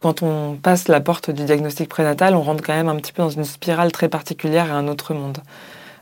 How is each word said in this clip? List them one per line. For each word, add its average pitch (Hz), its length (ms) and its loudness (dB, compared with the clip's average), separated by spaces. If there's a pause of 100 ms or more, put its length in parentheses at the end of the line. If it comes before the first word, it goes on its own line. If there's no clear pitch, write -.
Quand 160 220 0
on 151 380 -2
passe 180 280 2
la 156 120 6
porte 165 300 -2
du 147 140 -4
diagnostic 147 440 0
prénatal, 165 460 2
on 165 80 4
rentre 156 200 -2
quand 156 120 -2
même 165 140 0
un 151 80 0
petit - 160 -8
peu 180 100 -2
dans 160 80 2
une 147 140 -4
spirale 165 480 0
très 165 160 0
particulière 160 580 -2
et 151 60 -4
un 143 160 -2
autre 147 260 -6
monde. 139 240 -8 (640)